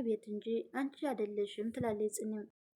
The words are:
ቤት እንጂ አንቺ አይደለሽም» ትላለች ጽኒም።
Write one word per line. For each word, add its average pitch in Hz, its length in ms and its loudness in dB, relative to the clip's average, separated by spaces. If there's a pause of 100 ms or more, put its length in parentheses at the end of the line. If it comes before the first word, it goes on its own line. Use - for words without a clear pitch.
ቤት 220 260 2
እንጂ 208 200 -4 (260)
አንቺ 277 220 0 (120)
አይደለሽም» 208 640 0
ትላለች 214 440 0
ጽኒም። 214 300 -2 (300)